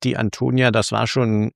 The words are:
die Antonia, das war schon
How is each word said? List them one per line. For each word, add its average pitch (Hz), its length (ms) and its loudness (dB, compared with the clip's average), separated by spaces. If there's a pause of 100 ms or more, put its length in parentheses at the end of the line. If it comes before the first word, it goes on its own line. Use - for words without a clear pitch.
die 127 120 -2
Antonia, 123 560 0
das 110 220 0
war 113 140 0
schon 110 480 0